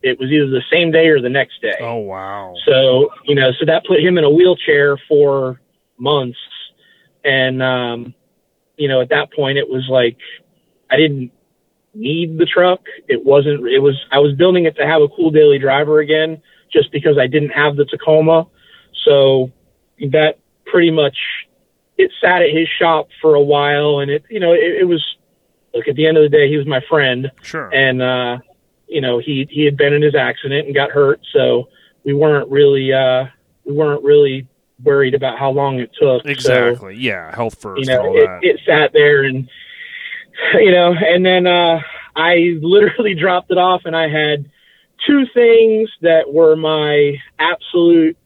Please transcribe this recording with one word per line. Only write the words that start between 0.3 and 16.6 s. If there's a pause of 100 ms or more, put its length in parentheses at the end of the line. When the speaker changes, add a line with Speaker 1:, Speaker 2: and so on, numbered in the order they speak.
Speaker 1:
either
the (100)
same
day
or
the
next
day.
Speaker 2:
Oh,
wow. (120)
Speaker 1:
So, (140)
you
know,
so
that
put
him
in
a
wheelchair (120)
for (380)
months. (880)
And,
um, (640)
you
know,
at
that
point,
it
was
like, (760)
I
didn't (640)
need
the
truck. (280)
It
wasn't,
it
was, (140)
I
was
building
it
to
have
a
cool
daily
driver
again, (320)